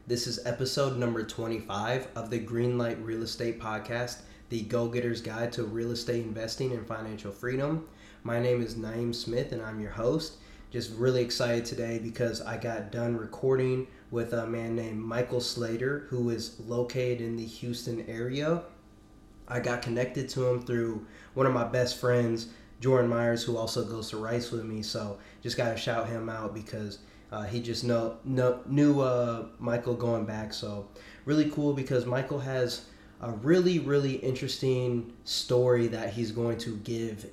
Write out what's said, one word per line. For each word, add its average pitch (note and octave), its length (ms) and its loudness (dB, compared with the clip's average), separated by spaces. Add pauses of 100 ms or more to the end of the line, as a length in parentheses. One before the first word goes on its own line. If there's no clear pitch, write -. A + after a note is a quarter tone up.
This A#2 200 0
is - 180 -4
episode B2+ 540 0
number A#2 240 0
twenty-five A2+ 920 -2
of A2 140 -6
the A#2 100 0
Greenlight A#2 640 0
Real A2+ 200 -4
Estate A2+ 360 -4
Podcast, A#2 600 -4 (320)
the A#2 140 -2
Go-Getter's A#2 580 0
Guide A2+ 320 -4
to A#2 100 -2
Real A#2 280 -2
Estate A#2 340 -2
Investing A2+ 460 -2
and A2 140 -4
Financial G#2+ 460 -6
Freedom. C#3 560 -2 (360)
My A#2 140 0
name B2 220 4
is A2 140 -2
Naeem A#2 400 -2
Smith A#2+ 380 -2
and A2+ 100 -4
I'm A2 180 -6
your G2+ 120 -6
host. B2+ 420 0 (360)
Just G#2+ 260 -4
really B2+ 260 4
excited A#2+ 420 2
today A#2 340 -2
because A2+ 440 -2
I A2+ 160 -4
got A2 340 -4
done A#2+ 240 0
recording B2+ 680 2 (240)
with A#2 240 -2
a A#2 120 0
man A#2 300 -2
named A2 220 -4
Michael A#2+ 420 0
Slater, B2 600 -2 (100)
who B2 180 2
is A#2 320 -4
located B2 640 0
in A#2 120 -2
the A#2 120 -4
Houston A#2 640 -6
area. C#3 560 0 (840)
I B2 100 0
got B2 220 0
connected B2+ 480 0
to B2+ 180 0
him B2 200 2
through A#2 400 0 (260)
one C3+ 140 4
of B2+ 80 6
my A#2+ 100 2
best B2 320 2
friends, A#2+ 520 2 (300)
Jordan B2 300 6
Myers, A#2 340 4
who A#2 140 0
also A2+ 300 0
goes A2 240 -6
to A2 80 -4
Rice A2+ 320 -2
with A2 160 -2
me. G#2+ 160 -4
So G#2 360 -4 (240)
just A#2 140 -4
gotta A#2 220 0
shout A#2 320 0
him A2+ 180 -4
out A2 240 -6
because, G#2+ 460 -8 (320)
uh, G#2+ 120 -6
he A2 180 -2
just A#2 240 -2
know, A#2 400 2
know, B2+ 400 4
knew, C#3+ 380 6
uh, A#2+ 460 2 (100)
Michael A#2+ 360 0
going A#2 300 0
back. G#2+ 300 -6
So G#2 340 -6 (380)
really D3 240 4
cool D3 240 2
because C3 320 0
Michael C3 320 0
has B2+ 480 -2 (340)
a A#2 100 -6
really, E3 500 6
really C#3 340 4
interesting B2+ 1000 0 (120)
story B2 640 4
that A2 260 -4
he's A2 180 -2
going A#2 240 0
to A2 220 -4
give A2+ 540 -6